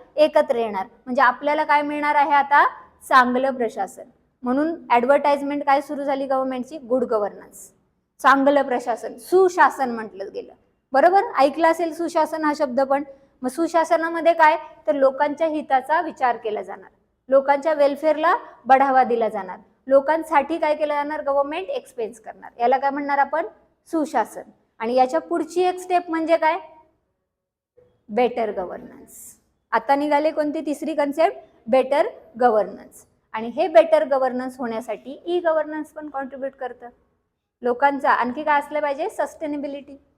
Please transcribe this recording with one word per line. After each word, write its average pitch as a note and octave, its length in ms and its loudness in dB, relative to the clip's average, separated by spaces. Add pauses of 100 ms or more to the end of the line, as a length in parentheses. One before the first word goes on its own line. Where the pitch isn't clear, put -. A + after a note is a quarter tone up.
(160)
एकत्र D4+ 400 4
येणार. G3+ 300 -4 (180)
म्हणजे B3+ 180 0
आपल्याला C#4+ 420 2
काय D4 180 2
मिळणार D4 320 -2
आहे D4 180 2
आता? C#4+ 360 4 (400)
चांगलं B3+ 420 4
प्रशासन. A3+ 520 -6 (400)
म्हणून C#4 320 0 (160)
ॲडव्हर्टाइजमेंट C#4 720 2
काय C#4 160 4
सुरू C#4+ 240 -8
झाली C#4 220 -4
गव्हर्नमेंटची? C4 520 -4
गुड B3 260 -2
गव्हर्नन्स, G#3 680 -6 (500)
चांगलं C#4 400 4
प्रशासन, B3 540 -6
सुशासन F4+ 760 2
म्हटलं A3 340 -10 (100)
गेलं, F#3+ 180 -14 (400)
बरोबर? F4+ 300 4 (160)
ऐकलं D4 300 2
असेल E4 260 0
सुशासन D#4 500 -2
हा D4+ 120 0
शब्द C4+ 240 -2
पण. C#4 240 0 (380)
मग B3+ 60 -4
सुशासनामध्ये E4 840 0
काय? D#4+ 240 4 (300)
तर D4+ 80 2
लोकांच्या C#4+ 520 0
हिताचा D4 540 -2
विचार C4 360 -2
केला G#3 260 -8
जाणार, F#3 280 -16 (380)
लोकांच्या C#4 440 2
वेलफेअरला D4+ 600 2 (300)
बढावा C4 400 4
दिला A3+ 240 -2
जाणार, G3 300 -10 (280)
लोकांसाठी D4 720 2
काय D4+ 160 0
केलं D4+ 200 -4
जाणार? D4 280 -4
गव्हर्नमेंट C#4+ 460 -2
एक्सपेन्स - 520 -10
करणार. F#3+ 300 -20 (100)
याला B3+ 180 2
काय C#4 120 -2
म्हणणार C#4+ 280 -4
आपण? C#4 280 0 (400)
सुशासन. C#4+ 560 -4 (360)
आणि A3+ 160 -4
याच्या B3+ 260 2
पुढची E4 420 -4
एक F4+ 160 0
स्टेप F4+ 320 -4
म्हणजे D#4+ 260 0
काय? D#4+ 220 0 (1500)
बेटर A3+ 440 -2
गव्हर्नन्स. - 880 -14 (300)
आता A#3 240 0
निघाले D4 360 2
कोणती? D4+ 300 -4
तिसरी D4+ 340 -6
कन्सेप्ट, D4+ 440 0 (280)
बेटर C4 400 2 (340)
गव्हर्नन्स. G#3+ 640 0 (260)
आणि A3 160 -8
हे D4+ 200 -2
बेटर D#4+ 360 4
गव्हर्नन्स B3+ 540 -2
होण्यासाठी A#3+ 680 -10
ई F4 140 -2
गव्हर्नन्स D#4 460 -2
पण D#4 220 -16
कॉन्ट्रीब्यूट C4+ 440 -10
करतं. B3 360 -14 (760)
लोकांचा C4 480 0
आणखी B3 320 0
काय D4 160 2
असलं D4 220 -6
पाहिजे? D4 280 -4
सस्टेनेबिलिटी. C#4+ 920 -8 (160)